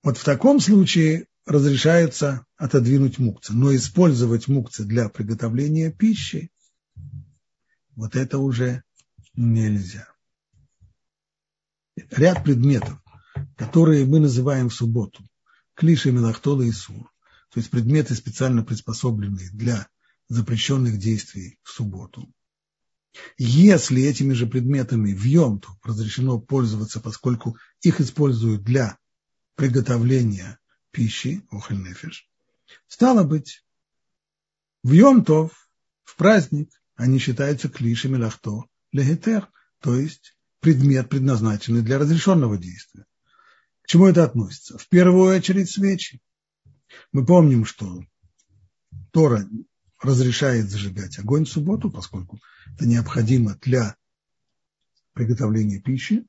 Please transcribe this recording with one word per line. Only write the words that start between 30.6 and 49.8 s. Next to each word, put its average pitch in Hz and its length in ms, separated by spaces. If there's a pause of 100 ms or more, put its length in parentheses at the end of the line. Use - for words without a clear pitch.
пищи, 127 600
охель 101 320
нефеш, - 460 (580)
стало 233 380
быть, 143 400 (1160)
в 127 100
Йом 240 320
Тов, 160 460 (340)
в - 120
праздник, 160 540 (240)
они 127 240
считаются 139 500
клиши 120 400
мелахто 117 560 (280)
легетер, 160 560 (320)
то 127 160
есть - 400 (240)
предмет, 135 480
предназначенный 117 720
для 127 160
разрешенного 151 600
действия. 90 480 (760)
К - 40
чему 180 200
это 175 160
относится? 117 540
В - 120
первую 180 460
очередь 185 360
свечи. 196 500 (920)
Мы 135 120
помним, 143 400
что 90 400 (1080)
Тора 117 360 (520)